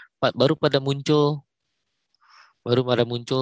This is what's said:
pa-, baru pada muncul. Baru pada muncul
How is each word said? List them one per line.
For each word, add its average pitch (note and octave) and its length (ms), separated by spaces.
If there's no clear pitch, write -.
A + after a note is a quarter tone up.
pa-, - 180
baru C3+ 180
pada D3 240
muncul. C#3+ 640
Baru A#2+ 240
pada A#2+ 180
muncul A#2+ 380